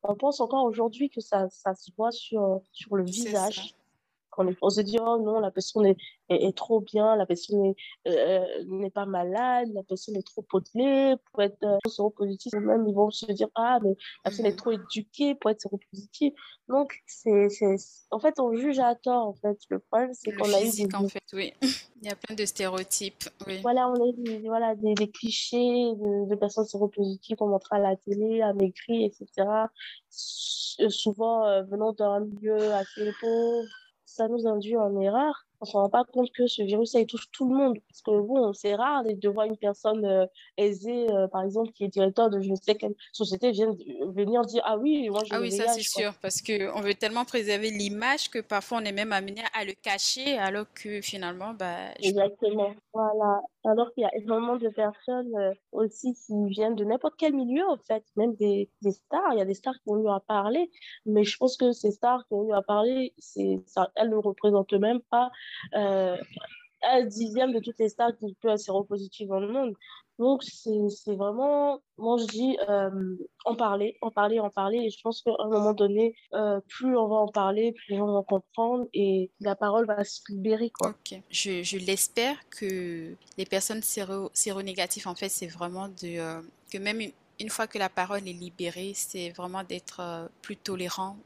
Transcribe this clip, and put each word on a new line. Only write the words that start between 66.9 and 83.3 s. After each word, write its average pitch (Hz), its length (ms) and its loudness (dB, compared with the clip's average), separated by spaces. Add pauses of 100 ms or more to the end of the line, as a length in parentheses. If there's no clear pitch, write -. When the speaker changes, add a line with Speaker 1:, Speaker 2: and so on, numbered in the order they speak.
Speaker 1:
dixième 226 480 0
de 226 80 2
toutes 233 180 -8
les 220 120 4
stars 233 280 0
qui 208 240 -8
peuvent 226 120 4
être 208 40 0
séropositives 202 720 -4
dans 196 100 0
le 202 140 -2
monde. 254 220 -2 (440)
Donc, 262 260 2
c'est, - 260 -8 (200)
c'est 208 260 -6
vraiment, 269 640 0 (160)
moi, 226 220 0
je 226 80 -2
dis, 226 300 -2 (120)
euh, 202 220 2 (540)
en 240 120 0
parler, 208 460 0
en 226 80 -4
parler, 214 300 2
en 208 100 -2
parler. 202 280 -2
Et 233 120 0
je - 120 -14
pense 226 200 -4
qu'à 240 160 0
un 214 100 -2
moment 214 240 4
donné, 208 420 2 (200)
euh, 202 340 0
plus 254 280 0
on 220 120 2
va 214 80 2
en 214 120 4
parler, 208 440 0
plus - 200 -10
les 196 40 -2
gens 202 100 0
vont 202 160 2
comprendre 233 720 -2
et 190 380 0 (100)
la 202 160 -2
parole 214 300 2
va 208 180 -2
se - 240 -14
libérer, 220 420 -2
quoi. - 200 -4
Speaker 2:
Ok. - 280 -16 (120)
Je, 185 320 -4
je 185 160 -4
l'espère 196 580 -2 (140)
que 175 640 -8 (240)